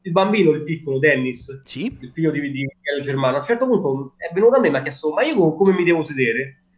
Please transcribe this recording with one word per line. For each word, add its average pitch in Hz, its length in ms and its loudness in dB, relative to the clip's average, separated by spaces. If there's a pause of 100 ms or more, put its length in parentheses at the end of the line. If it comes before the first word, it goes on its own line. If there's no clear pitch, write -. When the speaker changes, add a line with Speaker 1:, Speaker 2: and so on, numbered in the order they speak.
Speaker 1:
il 180 100 -8
bambino, 190 380 4
il 151 140 -2
piccolo 147 340 -4
Dennis, 135 640 -2
Speaker 2:
Sì. 180 360 -8
Speaker 1:
il 120 120 -18
figlio 160 180 0
di, 147 100 -4 (100)
di 135 160 -6 (160)
Elio 143 200 -4
Germano, 135 340 -2
a - 20 -2
un 139 60 -4
certo 240 220 0
punto 143 500 -2
è - 180 -12
venuto 226 220 4
a 254 40 4
me 214 60 2
e 156 40 4
mi 139 60 0
ha 131 60 -2
chiesto: 143 300 -6
"Ma 190 100 0
io 302 140 0
co-, 160 180 4
come 190 180 4
mi 180 120 0
devo 165 180 4
sedere?" 135 560 -4 (200)